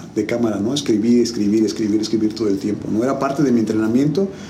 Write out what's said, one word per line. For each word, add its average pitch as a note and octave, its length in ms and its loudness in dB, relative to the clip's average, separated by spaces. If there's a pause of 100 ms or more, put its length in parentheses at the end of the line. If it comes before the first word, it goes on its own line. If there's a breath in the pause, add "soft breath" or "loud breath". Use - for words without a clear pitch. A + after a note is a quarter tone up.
(140)
de G#2+ 120 0
cámara, A#2 340 0
¿no? G2+ 140 -2
Escribir, A#2+ 480 2
escribir, A2 420 2
escribir, G#2 360 0
escribir G#2+ 340 -2
todo A2 140 -2
el G2 100 0
tiempo, G#2 320 -4
¿no? G#2+ 140 0
Era C3+ 160 -2
parte C#3 240 0
de C3 80 2
mi A#2 80 4
entrenamiento A#2+ 680 0 (220 loud breath)